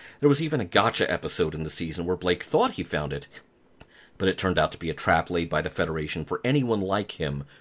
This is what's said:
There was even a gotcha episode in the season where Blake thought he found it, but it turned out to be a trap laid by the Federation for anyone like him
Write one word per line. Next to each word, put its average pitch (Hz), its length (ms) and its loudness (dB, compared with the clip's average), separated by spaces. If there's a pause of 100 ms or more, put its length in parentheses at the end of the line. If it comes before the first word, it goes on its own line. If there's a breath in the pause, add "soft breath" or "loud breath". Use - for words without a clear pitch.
(220 loud breath)
There 143 80 6
was 143 120 4
even 151 200 -2
a 98 40 -4
gotcha 107 460 2
episode 80 420 -2
in 78 100 -4
the 78 60 -6
season 82 360 -6
where 90 100 0
Blake 90 280 0
thought 226 280 2
he - 120 -6
found 73 280 -4
it, 71 160 -8 (920 loud breath)
but 95 100 0
it 92 100 2
turned 90 220 2
out 76 140 2
to - 40 -14
be 82 120 -4
a 78 40 -2
trap 82 360 2
laid 85 200 0
by 78 120 0
the 80 80 -4
Federation 80 560 -2
for - 180 -4
anyone 120 380 2
like 98 320 -2
him 71 320 -4 (160 loud breath)